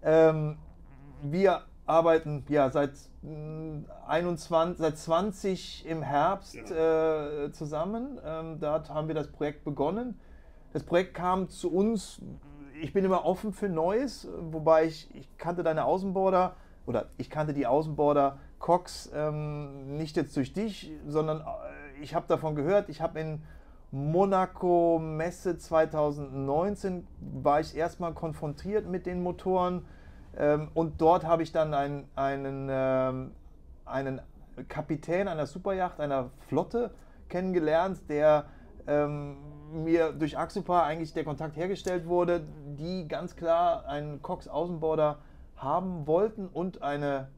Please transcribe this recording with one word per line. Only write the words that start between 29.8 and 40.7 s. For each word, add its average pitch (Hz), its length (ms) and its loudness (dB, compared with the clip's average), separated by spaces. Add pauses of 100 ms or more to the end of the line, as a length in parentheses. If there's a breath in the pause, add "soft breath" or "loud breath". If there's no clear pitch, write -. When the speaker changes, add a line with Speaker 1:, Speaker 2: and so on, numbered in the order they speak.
Speaker 1:
ähm, 151 380 2
und 160 300 0
dort 160 240 6
habe 165 160 4
ich 156 100 -6
dann 156 220 0
einen, 143 400 -2
einen, 135 560 -2
ähm, 131 600 0 (520)
einen 135 380 -4 (460)
Kapitän 160 600 -2
einer 156 160 -2
Superjacht, 185 560 -4
einer 143 300 -2 (180)
Flotte 214 440 -2 (360 loud breath)
kennengelernt, 180 800 0
der, 147 380 6 (400 loud breath)
ähm, 147 500 0 (360)
mir 160 400 2
durch 143 260 -2
Axopa 175 460 2